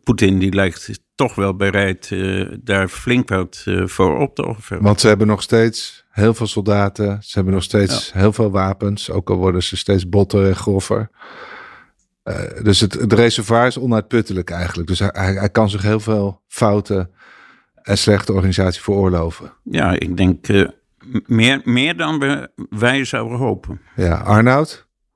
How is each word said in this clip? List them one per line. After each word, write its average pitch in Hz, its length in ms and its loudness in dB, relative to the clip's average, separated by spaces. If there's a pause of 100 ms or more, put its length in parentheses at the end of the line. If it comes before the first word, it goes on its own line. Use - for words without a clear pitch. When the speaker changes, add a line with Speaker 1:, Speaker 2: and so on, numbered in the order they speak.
Speaker 1:
Poetin 98 340 2
die 95 160 0
lijkt - 460 -4 (140)
toch 131 200 -2
wel 98 220 -2
bereid, 98 560 -2
eh, 95 320 -2 (160)
daar 98 280 0
flink 123 400 -2
wat, 92 360 -4
eh, 92 220 -2
voor 90 320 0
op - 160 -2
te - 120 -6
offeren. 101 360 -8
Speaker 2:
Want 104 180 4
ze 113 80 6
hebben 107 180 4
nog 104 160 0
steeds - 680 0
heel 110 240 2
veel 113 120 -4
soldaten. 101 760 0
Ze - 120 -18
hebben 95 200 0
nog 95 80 0
steeds - 520 0
Speaker 1:
Ja. 92 60 -2
Speaker 2:
heel 104 120 4
veel 107 180 0
wapens. 98 600 -2
Ook 101 200 -4
al 95 60 2
worden 90 260 0
ze - 140 -6
steeds 92 320 0
botter 98 400 2
en 95 80 0
groffer. 104 540 -2 (1120)
Eh, - 400 -10
dus 101 180 4
het, 104 120 2
het 104 200 0
reservoir 117 540 4
is 127 120 -2
onuitputtelijk 110 720 -2
eigenlijk. 85 380 -6
Dus 90 100 -2
hij, 98 140 0
hij, 95 220 -2
hij 98 160 -2
kan 110 200 2
zich 101 120 -6
heel 107 180 0
veel 104 480 -2
fouten 101 640 0 (720)
en 101 160 0
slechte 104 340 2
organisatie 92 500 0
veroorloven. 92 680 -2 (120)
Speaker 1:
Ja, - 280 -2
ik 87 240 -4
denk, 92 320 2
eh, 98 200 4 (360)
m-, 127 220 -6
meer, 120 380 2
meer 135 320 0
dan 156 220 -4
we, 139 320 -4 (200)
wij 123 340 0
zouden 120 340 -6
hopen. 110 420 -4 (160)
Speaker 2:
Ja, 87 180 2
Arnoud? 117 720 2 (300)